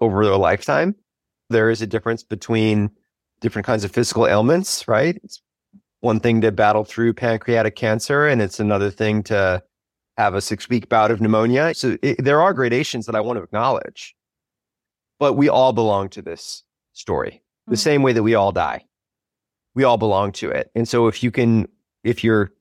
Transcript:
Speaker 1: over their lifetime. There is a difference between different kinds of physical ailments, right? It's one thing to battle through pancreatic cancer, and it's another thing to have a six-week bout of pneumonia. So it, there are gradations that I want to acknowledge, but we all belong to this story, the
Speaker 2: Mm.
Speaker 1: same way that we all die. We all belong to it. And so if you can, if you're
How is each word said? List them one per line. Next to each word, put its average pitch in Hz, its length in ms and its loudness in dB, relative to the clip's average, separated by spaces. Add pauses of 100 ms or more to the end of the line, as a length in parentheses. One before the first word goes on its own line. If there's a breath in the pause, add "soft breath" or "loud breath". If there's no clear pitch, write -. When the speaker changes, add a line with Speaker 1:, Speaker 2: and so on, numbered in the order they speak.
Speaker 1:
over 107 240 2
their 98 120 2
lifetime. 143 580 0 (560)
There 113 200 2
is 110 120 -2
a 113 40 -4
difference 113 360 -4
between 107 680 0 (500)
different 110 260 -4
kinds 107 180 -2
of 98 80 -8
physical - 340 0
ailments, 135 640 0
right? 147 340 0
It's - 200 -20 (580)
one 110 200 0
thing 113 200 2
to 110 120 2
battle 107 320 2
through 117 300 -2
pancreatic 113 600 -2
cancer, 123 500 0
and 131 140 2
it's 101 200 -4
another 101 300 0
thing 107 340 -2
to 95 380 0 (540)
have 104 180 0
a 98 60 -2
six-week 107 480 -6
bout 110 220 2
of 107 100 -2
pneumonia. 117 540 2
So 117 280 -2
it, 143 200 -2
there 143 180 2
are 185 140 2
gradations 127 520 -2
that 117 100 -6
I 107 40 0
want 117 180 -4
to 92 40 -8
acknowledge, - 720 -6 (1040)
but 139 160 2
we 143 140 4
all 131 240 4
belong 104 380 0
to 104 120 -16
this - 400 -14 (300)
story, - 500 -6 (240)
the - 80 -2
Speaker 2:
Mm. 110 60 -2
Speaker 1:
same 147 220 2
way 131 100 4
that 113 100 2
we 113 120 2
all 98 180 2
die. 80 340 -4 (880)
We 131 80 0
all 123 160 4
belong 101 340 0
to 82 180 -8
it. - 240 -4
And 117 140 -2
so 117 200 2
if - 140 -4
you 123 100 0
can, 117 340 2 (380)
if 117 180 -2
you're 107 380 0